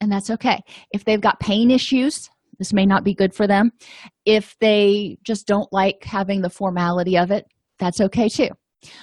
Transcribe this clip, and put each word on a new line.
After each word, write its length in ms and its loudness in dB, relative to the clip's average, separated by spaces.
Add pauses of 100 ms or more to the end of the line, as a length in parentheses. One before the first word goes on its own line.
and 100 -2
that's 200 -4
okay. 300 -2 (320)
If 120 -6
they've 160 0
got 200 0
pain 300 2
issues, 600 0 (280)
this 140 -6
may 140 2
not 180 2
be 100 0
good 200 0
for 120 0
them. 240 2 (540)
If 360 0
they 640 2
just 220 -6
don't 260 -2
like 320 -2
having 380 -4
the 80 -4
formality 680 -2
of 120 0
it, 140 -2 (340)
that's 220 -4
okay 280 0
too. 200 -2 (540)